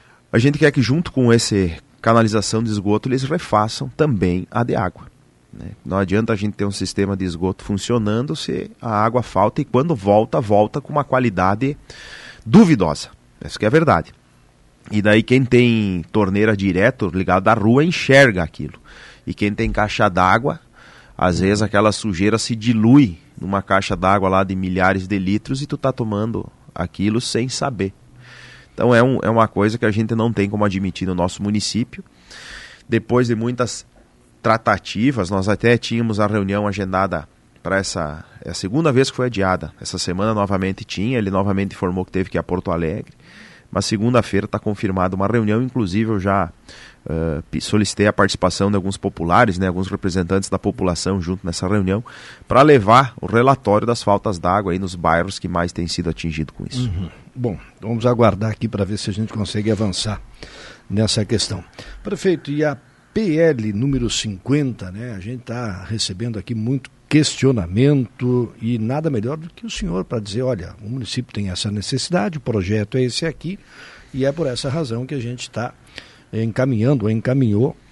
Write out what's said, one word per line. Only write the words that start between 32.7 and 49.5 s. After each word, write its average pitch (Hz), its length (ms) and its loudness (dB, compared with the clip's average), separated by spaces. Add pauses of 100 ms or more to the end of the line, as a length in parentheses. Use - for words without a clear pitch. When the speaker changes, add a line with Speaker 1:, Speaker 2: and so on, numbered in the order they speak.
Speaker 1:
Depois 120 380 0
de 117 80 0
muitas 120 540 -4 (520)
tratativas, 110 920 0
nós 98 180 0
até 117 300 2
tínhamos 117 400 -2
a 104 80 2
reunião 101 400 0
agendada 95 600 -2 (360)
pra 90 140 -2
essa, 82 460 -6 (160)
é - 120 -12
a - 20 -10
segunda 139 380 -2
vez 131 180 2
que - 60 -10
foi 127 100 -2
adiada. 95 560 -2
Essa - 160 -8
semana 95 340 -2
novamente 98 540 -2
tinha, 120 320 -4
ele 98 140 -2
novamente 98 420 0
informou 92 320 -4
que - 60 -16
teve 92 180 -2
que - 80 -4
ir - 20 0
a 82 40 -2
Porto 90 260 -4
Alegre. 85 440 -4 (580)
Mas - 160 -2
segunda-feira 110 600 0
tá - 120 -6
confirmada 95 560 -2
uma 95 100 0
reunião, 110 380 2
inclusive 110 480 -2
eu 104 80 -2
já, 95 320 0 (580)
eh, 80 400 -4
pe-, 76 100 -6
solicitei 104 460 0
a 104 80 4
participação 98 560 0
de 104 60 2
alguns 95 200 -2
populares, 95 640 2